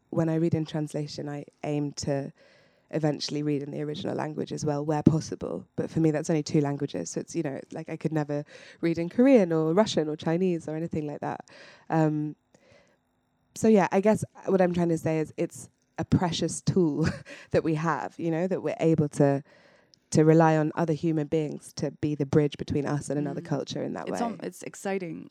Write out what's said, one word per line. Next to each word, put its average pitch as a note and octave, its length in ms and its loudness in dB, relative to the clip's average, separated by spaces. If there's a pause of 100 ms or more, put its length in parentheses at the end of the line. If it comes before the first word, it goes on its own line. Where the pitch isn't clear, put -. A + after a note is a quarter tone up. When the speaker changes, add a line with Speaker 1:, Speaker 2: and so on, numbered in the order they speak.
Speaker 1:
when E3 180 0
I D#3+ 80 0
read E3 200 2
in D#3 100 -2
translation, D3+ 640 -6
I C#3+ 160 -10 (180)
aim D3 340 -2
to C#3+ 360 -4 (560)
eventually D3+ 540 -2
read D3 180 -2
in C#3+ 80 -10
the C#3+ 120 -8
original D3+ 340 -6
language C#3+ 360 -6
as D3 140 -6
well, D3 180 -2
where D3+ 200 0
possible. - 720 2
But - 160 -6
for - 80 -2
me, D#3+ 100 4
that's D3+ 220 -2
only D#3 100 0
two D3+ 200 0
languages. C#3+ 500 -6
So - 80 -8
it's, - 160 -10
you E3 80 -2
know, D3 80 -8
it's - 220 -12
like D#3+ 160 -12
I D#3+ 80 -10
could D#3 160 -6
never D3 300 -4 (380)
read E3 160 0
in E3+ 100 -4
Korean A#3+ 440 6
or D#3+ 220 2
Russian F3 360 2
or D3+ 60 -4
Chinese E3+ 520 -2
or D3+ 80 -8
anything D#3+ 300 -6
like C#3+ 140 -8
that. - 260 -8 (460)
Um, D3+ 440 0 (1200)
so - 140 0
yeah, G3+ 240 6
I G3 80 2
guess G#3 240 2 (220)
what F#3+ 160 6
I'm F3+ 120 4
trying E3+ 160 2
to D#3+ 80 2
say D#3+ 220 0
is D3+ 180 -4
it's - 320 -6 (300)
a E3 60 -4
precious - 560 0
tool D#3+ 480 2 (200)
<laughs> - 200 -20
that E3 140 2
we D#3+ 100 0
have, D3+ 460 -2
you E3 100 -2
know, E3 160 0
that F3+ 160 -2
we're C#3+ 180 -2
able D#3+ 300 4
to, C#3 340 2 (680)
to D#3 120 6
rely D#3+ 320 8
on D#3 200 2
other E3 180 0
human D#3 320 -2
beings D3 480 -4
to D3+ 160 -6
be D3 240 -4
the C#3+ 100 -4
bridge D3 360 2
between - 260 -4
us C#3 240 -4
and C#3 80 -2
another C#3+ 240 -4
Speaker 2:
Mm. E3+ 40 -16
Speaker 1:
culture - 360 -4
in C3 120 -6
that - 140 -8
Speaker 2:
It's - 140 -4
Speaker 1:
way. A#3+ 60 -2
Speaker 2:
al-, G#3 160 -8
it's F#3 180 -12
exciting F#3 680 -8